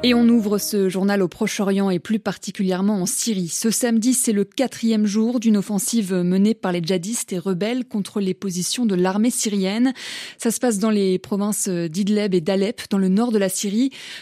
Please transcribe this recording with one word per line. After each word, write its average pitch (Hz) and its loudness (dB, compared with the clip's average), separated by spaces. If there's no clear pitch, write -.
Et 247 4
on 240 6
ouvre 214 4
ce 196 0
journal 196 0
au 175 2
Proche-Orient 196 0
et 180 0
plus 214 -2
particulièrement 190 -2
en 175 -2
Syrie. 190 -2
Ce 220 -2
samedi, 233 2
c'est 240 0
le 202 2
quatrième 226 0
jour 220 0
d'une 220 4
offensive 196 0
menée 185 2
par 190 -2
les 175 -2
djihadistes 185 -4
et 185 -4
rebelles 202 -2
contre 208 -4
les 190 0
positions 185 -4
de 196 2
l'armée 190 2
syrienne. 214 0
Ça 233 -2
se - -4
passe 233 0
dans 220 0
les 190 2
provinces 202 -2
d'Idleb 185 0
et 175 4
d'Alep, 196 -2
dans 202 0
le 190 2
nord 220 2
de 220 2
la 196 2
Syrie. 214 0